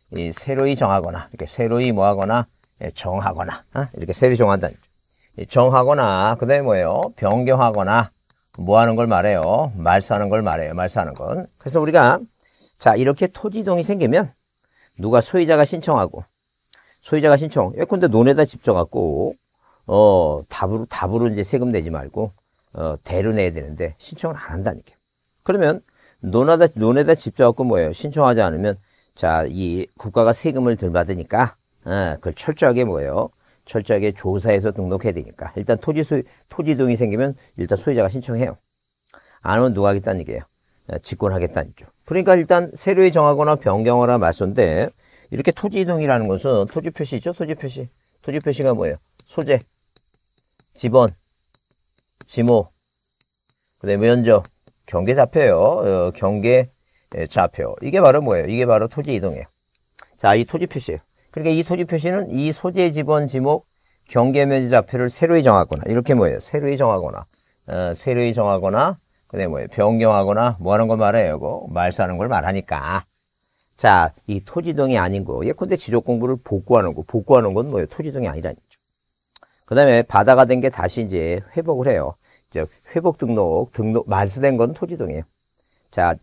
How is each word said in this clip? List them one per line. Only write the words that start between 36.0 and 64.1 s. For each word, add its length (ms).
소유, 200
토지 220
이동이 240
생기면 400
일단 200
소유자가 320
신청해요. 480
안 160
하면 160
누가 160
하겠다는 320
얘기예요? 200
어, 100
집권하겠다는 720
얘기죠. 180
그러니까 300
일단 380
새로이 380
정하거나 440
변경하라 600
말소인데, 720
이렇게 200
토지 300
이동이라는 460
것은 400
토지 220
표시 280
있죠? 160
토지 220
표시. 340
토지 180
표시가 340
뭐예요? 240
소재, 340
지번, 360
지목, 440
그다음에 280
면적, 360
경계 300
좌표예요. 440
어, 520
경계, 600
예, 120
좌표. 540
이게 200
바로 200
뭐예요? 260
이게 180
바로 220
토지 280
이동이에요. 300
자, 180
이 100
토지 220
표시예요. 320
그러니까 220
이 80
토지 220
표시는 440
이 220
소재, 400
지번, 340
지목, 400
경계 380